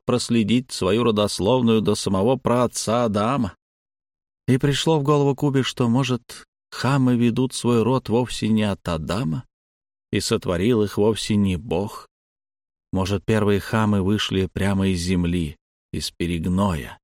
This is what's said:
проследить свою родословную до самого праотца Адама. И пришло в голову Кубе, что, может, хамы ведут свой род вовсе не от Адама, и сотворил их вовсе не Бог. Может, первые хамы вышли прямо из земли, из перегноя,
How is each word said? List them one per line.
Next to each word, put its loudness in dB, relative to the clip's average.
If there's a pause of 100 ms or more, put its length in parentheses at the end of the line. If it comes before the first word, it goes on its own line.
проследить 0
свою 0
родословную 2
до 2
самого 0
праотца 0
Адама. -2 (920)
И 4
пришло 0
в -2
голову 2
Кубе, 0
что, -2
может, -2 (260)
хамы 0
ведут 0
свой 0
род 0
вовсе -2
не 2
от -4
Адама, -4 (640)
и 0
сотворил 0
их -4
вовсе 0
не 2
Бог. -6 (840)
Может, -2
первые 2
хамы 0
вышли 0
прямо 0
из 0
земли, -2 (360)
из -8
перегноя, -2